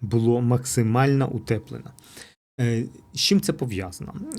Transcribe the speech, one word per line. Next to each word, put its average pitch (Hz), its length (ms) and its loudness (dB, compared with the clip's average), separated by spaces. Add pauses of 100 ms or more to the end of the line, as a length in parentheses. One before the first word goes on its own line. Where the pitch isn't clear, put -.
було 117 400 2
максимально 123 880 2
утеплене. 113 640 -6 (680)
Е, 117 260 0 (280)
з - 60 -6
чим 196 220 4
це 165 120 0
пов'язано? 98 600 -6 (260)